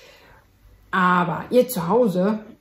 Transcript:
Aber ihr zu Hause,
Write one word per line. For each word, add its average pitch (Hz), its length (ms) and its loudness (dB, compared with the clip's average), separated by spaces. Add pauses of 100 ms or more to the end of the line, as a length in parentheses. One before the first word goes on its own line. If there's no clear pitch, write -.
(920)
Aber 180 580 0
ihr 247 160 4
zu 170 220 -6
Hause, 208 500 0 (220)